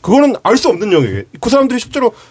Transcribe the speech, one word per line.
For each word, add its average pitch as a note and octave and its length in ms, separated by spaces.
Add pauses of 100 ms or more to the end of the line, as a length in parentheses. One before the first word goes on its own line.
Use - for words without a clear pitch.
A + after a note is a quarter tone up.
그거는 C4+ 420
알 A#3 140
수 - 120
없는 F#3+ 240
영역이에요. A2 300 (180)
그 A#3 80
사람들이 C4 300
실제로 B3+ 340 (180)